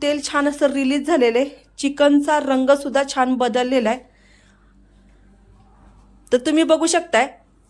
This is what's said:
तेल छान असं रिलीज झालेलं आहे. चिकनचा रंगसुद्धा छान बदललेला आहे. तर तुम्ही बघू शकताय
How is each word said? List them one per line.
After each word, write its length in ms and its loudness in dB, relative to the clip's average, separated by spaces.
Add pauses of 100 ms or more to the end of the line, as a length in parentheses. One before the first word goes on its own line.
तेल 220 -2
छान 240 -2
असं 240 0
रिलीज 340 -2
झालेलं 320 2
आहे. 100 0 (300)
चिकनचा 600 2
रंगसुद्धा 680 0
छान 260 -2
बदललेला 560 0
आहे. 80 -4 (2250)
तर 140 4
तुम्ही 180 2
बघू 220 2
शकताय 400 0 (440)